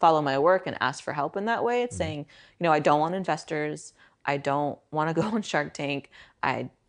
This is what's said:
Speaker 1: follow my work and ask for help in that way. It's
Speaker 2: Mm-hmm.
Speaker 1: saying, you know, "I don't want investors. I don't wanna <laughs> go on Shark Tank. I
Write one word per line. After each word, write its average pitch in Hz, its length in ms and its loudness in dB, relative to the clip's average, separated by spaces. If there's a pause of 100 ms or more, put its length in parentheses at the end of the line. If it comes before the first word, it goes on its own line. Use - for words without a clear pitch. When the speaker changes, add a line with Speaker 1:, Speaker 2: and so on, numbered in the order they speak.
Speaker 1:
follow 160 220 6
my 135 160 0
work 185 280 4
and 135 140 -4
ask 131 240 -2
for - 80 -6
help 147 240 -4
in 196 80 -4
that 226 180 -2
way. 240 200 0
It's 240 120 -6
Speaker 2:
Mm-hmm. 196 40 -10
Speaker 1:
saying, 156 280 -6 (320)
you 170 60 -2
know, 165 80 6
"I 151 80 6
don't 151 200 4
want 165 140 0
investors. 156 800 -6 (340)
I 143 120 0
don't 143 400 -2 (120)
wanna 156 240 -2
<laughs> 165 60 2
go - 20 0
on 214 200 -2
Shark 151 320 -2
Tank. 143 360 -6 (320)
I 127 280 -2 (180)